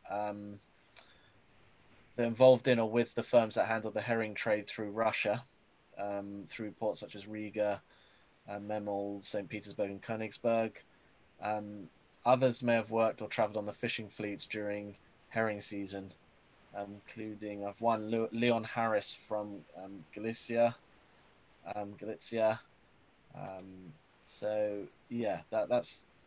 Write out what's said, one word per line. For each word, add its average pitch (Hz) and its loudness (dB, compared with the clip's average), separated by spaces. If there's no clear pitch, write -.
um, 104 -6
they're 120 2
involved 123 8
in 120 6
or 110 2
with 117 2
the 113 0
firms 113 6
that 104 4
handled 110 -2
the 104 0
herring 110 0
trade 107 0
through 107 -6
Russia, 107 0
um, 101 -6
through 107 -8
ports 104 -2
such 104 -12
as 101 -12
Riga, 107 -2
uh, 101 -8
Memel, 101 -4
Saint 101 -4
Petersburg 101 -4
and 98 -8
Königsberg. 113 0
Um, 104 -6
others 127 6
may 120 6
have 110 2
worked 113 2
or 104 -4
travelled 107 0
on 104 -2
the 104 -6
fishing 113 -6
fleets 101 -6
during 104 -6
herring 110 0
season, 98 -8
um, 101 -10
including 104 -8
I've 101 -8
one 110 2
Le-, 113 2
Leon 117 2
Harris 110 0
from, 104 -6
um, 95 -14
Galicia, 117 2
um, 104 -6
Galicia. 110 0
Um, 95 -12
so 107 -2
yeah, 110 -2
that, 107 0
that's, - -2